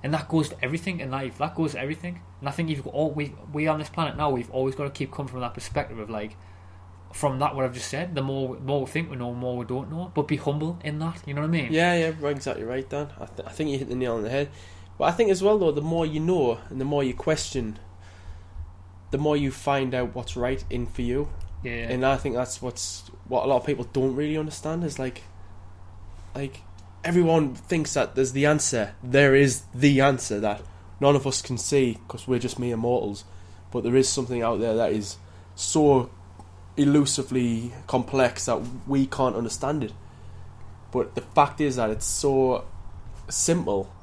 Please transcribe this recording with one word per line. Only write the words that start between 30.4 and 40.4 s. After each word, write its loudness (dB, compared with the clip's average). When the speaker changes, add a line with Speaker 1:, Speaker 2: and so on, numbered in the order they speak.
Speaker 2:
that 0
none 8
of 2
us -2
can -4
see 2
'cause -12
we're 2
just -4
mere -2
mortals. 0
But -2
there 4
is 8
something -2
out 2
there 2
that 4
is -2
so 4
elusively 2
complex 2
that 2
we 4
can't 0
understand -2
it. -8